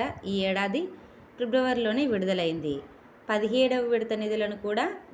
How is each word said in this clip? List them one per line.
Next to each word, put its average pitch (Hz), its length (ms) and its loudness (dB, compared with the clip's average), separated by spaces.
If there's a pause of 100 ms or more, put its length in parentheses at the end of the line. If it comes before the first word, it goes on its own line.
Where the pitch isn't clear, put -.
(320)
ఈ - 20 0 (160)
ఏడాది 196 320 0 (560)
ఫిబ్రవరిలోనే 247 720 2
విడుదలైంది. 170 640 0 (540)
పదిహేడవ 240 640 2
విడత 220 280 0
నిధులను 208 440 -2
కూడా 214 200 0 (280)